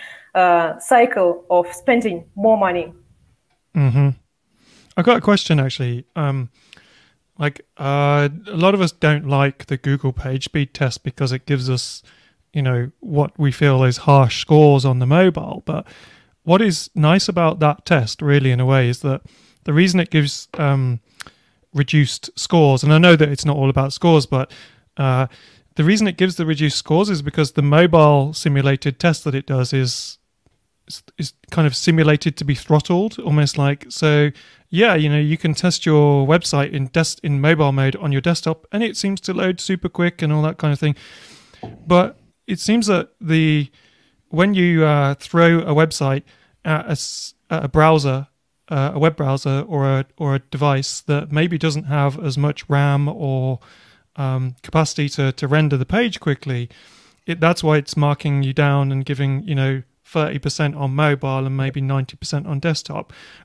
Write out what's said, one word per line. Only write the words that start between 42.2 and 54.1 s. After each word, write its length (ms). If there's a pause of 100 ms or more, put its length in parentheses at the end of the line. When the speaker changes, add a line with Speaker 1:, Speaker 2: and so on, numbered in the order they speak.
Speaker 2:
it 120
seems 280
that 180 (160)
the, 480 (600)
when 260
you, 280
uh, 300
throw 460
a 240
website 400 (420)
at 220
a 40
s-, 420 (160)
at 140
a 60
browser, 580 (400)
uh, 260
a 60
web 160
browser 480 (100)
or 80 (180)
a, 60 (120)
or 180
a 40
device 600 (100)
that 200
maybe 260
doesn't 280
have 380
as 140
much 320
ram 380
or, 520 (580)